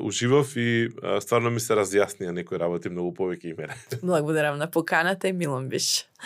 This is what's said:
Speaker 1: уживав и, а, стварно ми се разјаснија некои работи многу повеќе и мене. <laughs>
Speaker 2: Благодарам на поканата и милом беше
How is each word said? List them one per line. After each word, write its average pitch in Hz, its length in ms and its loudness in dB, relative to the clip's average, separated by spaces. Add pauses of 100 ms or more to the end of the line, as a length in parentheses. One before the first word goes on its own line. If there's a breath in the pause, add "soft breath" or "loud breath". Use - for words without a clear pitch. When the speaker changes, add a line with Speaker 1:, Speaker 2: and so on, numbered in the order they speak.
Speaker 1:
уживав 127 520 2
и, 117 340 2 (120)
а, 95 180 0
стварно 117 300 2
ми 117 100 -2
се 113 120 -2
разјаснија 98 640 2
некои 87 240 -6
работи 87 320 -2
многу 87 240 -4
повеќе 90 320 -4
и 80 80 -8
мене. 78 160 -10 (180)
<laughs> 120 120 -8
Speaker 2:
Благодарам 151 560 2
на 160 120 -4
поканата 175 580 0
и 190 40 0
милом 139 360 -2
беше - 360 -2 (220 loud breath)